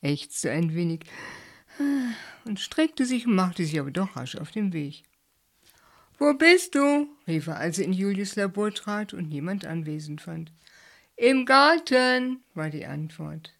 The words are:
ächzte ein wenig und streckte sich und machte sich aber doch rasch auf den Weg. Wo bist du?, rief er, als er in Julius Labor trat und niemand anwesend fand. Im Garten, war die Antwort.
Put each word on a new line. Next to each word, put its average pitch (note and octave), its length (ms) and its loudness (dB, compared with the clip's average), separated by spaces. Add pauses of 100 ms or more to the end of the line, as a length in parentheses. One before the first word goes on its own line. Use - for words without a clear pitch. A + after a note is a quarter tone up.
ächzte C#3+ 500 -4
ein D#3+ 220 0
wenig E3 280 -2 (1400)
und G#3 140 -6
streckte D#4 460 0
sich B3 220 -2
und A3+ 80 4
machte F3+ 300 2
sich D#3 140 -2
aber C#3 120 -4
doch F#3 240 -2
rasch B2+ 200 -8
auf D3+ 160 -10
den G3+ 220 -2
Weg. C#3+ 300 -6 (1120)
Wo D4 160 4
bist E4+ 420 6
du?, C#4+ 340 4 (180)
rief E3 200 -2
er, D#3+ 100 -6
als D#3+ 220 -4
er F3+ 60 2
in F3+ 80 0
Julius G3 420 -2
Labor G3+ 360 -2
trat G#3 420 -6
und E3+ 160 -6
niemand E3 360 -4
anwesend D3+ 560 -6
fand. E3 300 -10 (640)
Im B3+ 300 4
Garten, B3+ 1000 4 (100)
war D#3 160 -4
die D3 160 -8
Antwort. D#3 760 -10